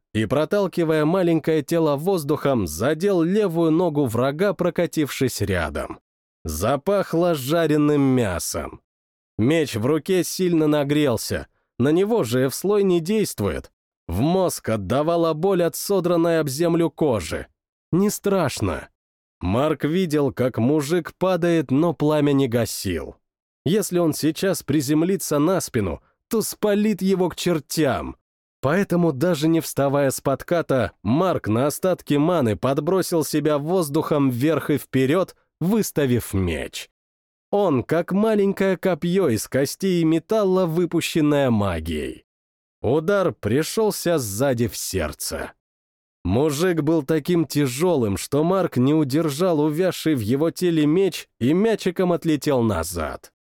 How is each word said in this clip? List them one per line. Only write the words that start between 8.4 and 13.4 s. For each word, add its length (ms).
Меч 360
в 100
руке 380
сильно 440
нагрелся, 800
на 100
него 340
же 220
F-слой 380
не 160
действует. 720